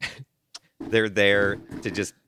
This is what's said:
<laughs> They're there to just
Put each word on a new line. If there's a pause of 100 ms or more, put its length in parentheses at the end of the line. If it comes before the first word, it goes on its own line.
<laughs>
They're
there (260)
to
just (140)